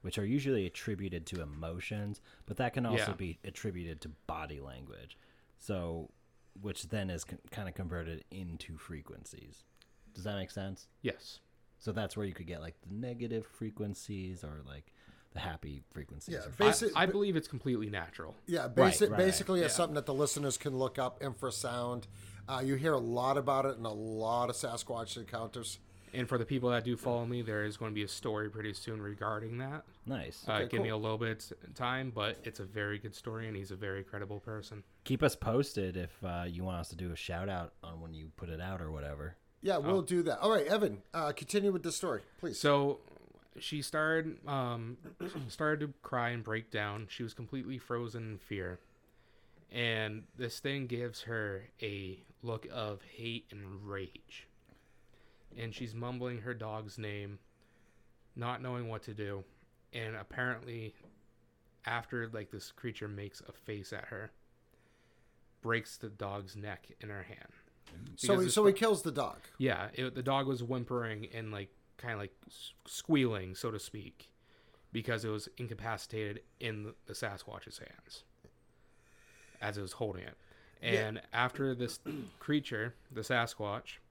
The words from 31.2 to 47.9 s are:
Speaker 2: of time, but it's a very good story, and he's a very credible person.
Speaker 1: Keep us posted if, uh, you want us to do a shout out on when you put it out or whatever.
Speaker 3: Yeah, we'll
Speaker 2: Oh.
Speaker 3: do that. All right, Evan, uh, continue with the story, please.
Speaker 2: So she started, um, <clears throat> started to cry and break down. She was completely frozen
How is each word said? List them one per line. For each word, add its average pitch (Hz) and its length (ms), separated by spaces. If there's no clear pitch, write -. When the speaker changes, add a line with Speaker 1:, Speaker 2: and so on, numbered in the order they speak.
Speaker 2:
of - 100
time, 127 380
but 110 320
it's - 160
a 101 60
very 104 340
good 101 160
story, 110 320
and 110 80
he's 98 160
a 95 60
very 98 260
credible 101 380
person. 107 420
Speaker 1:
Keep 131 180
us 147 140
posted 110 580
if, 87 300
uh, 87 200
you 90 200
want 92 160
us 80 80
to 85 80
do 87 160
a - 20
shout 87 320
out 87 340
on 82 200
when 82 120
you 78 220
put 87 140
it 80 100
out 92 220
or 80 100
whatever. 73 460
Speaker 3:
Yeah, 185 160
we'll 165 220
Speaker 2:
Oh. - 20
Speaker 3:
do 175 220
that. 139 160
All 202 120
right, 185 160
Evan, 165 360
uh, 156 180
continue 196 400
with 180 120
the 170 100
story, 131 300
please. 175 200
Speaker 2:
So 143 400
she 151 220
started, 156 640
um, 123 500
<clears throat> 160 280
started 151 400
to 139 140
cry 120 300
and 117 120
break 110 280
down. 104 380
She - 140
was 113 100
completely 123 440
frozen 120 540